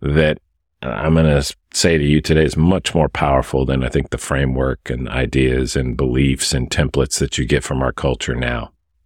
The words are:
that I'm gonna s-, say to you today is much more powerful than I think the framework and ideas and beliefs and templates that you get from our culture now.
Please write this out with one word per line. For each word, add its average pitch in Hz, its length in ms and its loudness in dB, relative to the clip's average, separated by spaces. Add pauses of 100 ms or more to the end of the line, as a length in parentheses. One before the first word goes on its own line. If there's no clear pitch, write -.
that 76 380 2 (440)
I'm 65 320 0
gonna 78 220 4
s-, 71 180 -2 (180)
say 85 260 2
to 73 60 2
you 73 160 4
today 78 240 2
is 69 120 0
much 87 400 2
more 78 120 2
powerful 67 560 0
than 65 200 0
I 64 60 -2
think 67 200 -2
the - 80 -4
framework 65 720 -2
and 64 180 -6
ideas 65 680 0
and 64 200 -2
beliefs 65 560 0
and 62 160 -2
templates 67 520 -2
that - 180 -2
you - 60 0
get 71 180 0
from 65 180 -4
our 64 120 -2
culture - 420 -4
now. 120 380 -6 (340)